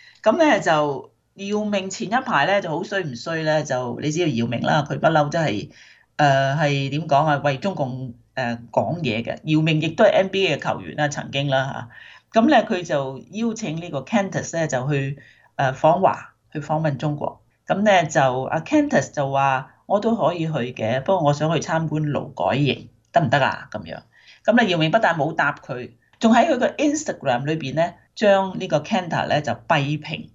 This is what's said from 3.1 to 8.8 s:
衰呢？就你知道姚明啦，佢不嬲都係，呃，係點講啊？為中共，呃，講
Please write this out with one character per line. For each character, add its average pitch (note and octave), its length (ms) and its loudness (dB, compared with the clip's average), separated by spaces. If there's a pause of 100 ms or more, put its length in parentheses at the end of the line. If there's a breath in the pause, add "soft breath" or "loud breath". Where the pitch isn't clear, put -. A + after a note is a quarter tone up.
衰 D#3+ 280 -6
呢？ D#3 200 2
就 B2+ 380 -4
你 D3+ 100 -2
知 D#3 80 -2
道 F3 80 2
姚 A#2 180 0
明 A#2+ 160 -4
啦， D#3 280 2
佢 C#3+ 100 -4
不 E3+ 80 2
嬲 D3+ 220 2
都 D3 100 -2
係， G#2+ 300 -2 (480 loud breath)
呃， C3+ 380 4
係 C#3+ 340 0
點 D3+ 180 -4
講 C#3+ 160 4
啊？ D3+ 140 2
為 C3+ 200 0
中 - 180 -4
共， C3 380 -6 (200)
呃， A#2+ 260 -4 (120)
講 B2 280 0